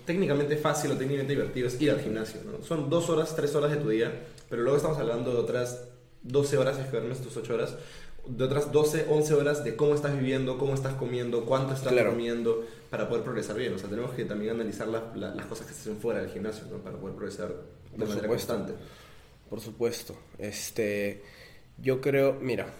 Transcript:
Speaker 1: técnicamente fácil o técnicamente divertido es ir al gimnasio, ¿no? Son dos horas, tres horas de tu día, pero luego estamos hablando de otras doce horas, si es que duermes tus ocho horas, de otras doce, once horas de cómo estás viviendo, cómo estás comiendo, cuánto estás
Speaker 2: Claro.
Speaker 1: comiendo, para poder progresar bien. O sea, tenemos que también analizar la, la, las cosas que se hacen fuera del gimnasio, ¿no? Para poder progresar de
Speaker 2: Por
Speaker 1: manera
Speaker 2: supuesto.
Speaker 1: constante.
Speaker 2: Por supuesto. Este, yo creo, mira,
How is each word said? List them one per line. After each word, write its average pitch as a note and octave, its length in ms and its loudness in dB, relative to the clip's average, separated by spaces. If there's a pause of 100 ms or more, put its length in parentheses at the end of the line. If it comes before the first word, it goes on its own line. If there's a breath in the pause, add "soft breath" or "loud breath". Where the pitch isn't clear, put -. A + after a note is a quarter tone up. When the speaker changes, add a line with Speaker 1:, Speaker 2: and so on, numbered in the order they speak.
Speaker 1:
técnicamente D3 520 2
fácil D3 340 2
o C3+ 60 2
técnicamente C3+ 360 0
divertido B2+ 340 0
es B2 140 -4
ir C#3 100 6
al A2+ 100 2
gimnasio, A2 440 -4
¿no? - 180 -10
Son D3+ 260 -2
dos E3+ 200 4
horas, D#3+ 260 2
tres D3 200 2
horas D3 160 4
de D3+ 60 0
tu A2 120 0
día, A2+ 220 4 (380 loud breath)
pero A#2 120 -2
luego C3+ 160 6
estamos D#3 220 2
hablando B2 320 0
de A#2+ 80 2
otras A#2+ 460 -2 (360)
doce C#3 360 2
horas, C3+ 180 4
si C3 80 -4
es - 60 -6
que A#2+ 80 -2
duermes A#2+ 240 -2
tus - 140 -10
ocho A#2 200 -2
horas, A#2+ 200 -2 (500 loud breath)
de B2 180 -2
otras C#3+ 280 2
doce, D3+ 380 4
once D3+ 240 4
horas C#3+ 320 4
de A2 100 -2
cómo D3 200 6
estás C#3+ 200 2
viviendo, C3 440 0
cómo C#3 160 2
estás C3+ 180 -2
comiendo, A#2+ 500 0
cuánto C3+ 300 2
estás C3 180 0
Speaker 2:
Claro. A2+ 200 6
Speaker 1:
comiendo, A#2 520 0 (280 loud breath)
para A2 180 -2
poder A2+ 140 0
progresar A2 340 -2
bien. A#2 160 -2
O F#2+ 60 -4
sea, G2 100 -8
tenemos A#2+ 220 -4
que A2+ 140 -4
también G#2 280 -2
analizar A2 340 -2
la, A2+ 280 -4
la, G2 180 -6
las F#2+ 140 -8
cosas - 180 -10
que - 80 -14
se - 80 -14
hacen G#2+ 160 -6
fuera G#2+ 240 0
del F#2 80 -4
gimnasio, G#2+ 400 -6
¿no? - 80 -10
Para F#2+ 200 -10
poder F#2+ 180 -8
progresar G2 340 -6
de F2+ 60 -8 (420)
Speaker 2:
Por G#2+ 100 -2
Speaker 1:
manera G#2+ 140 -2
Speaker 2:
supuesto. A#2 320 0
Speaker 1:
constante. G2+ 200 -4 (760 loud breath)
Speaker 2:
Por G#2 100 -8
supuesto. A2+ 560 -4 (220)
Este, G#2 840 -2 (580 loud breath)
yo C3 180 2
creo, C#3 400 4
mira, A2+ 280 -2 (120 loud breath)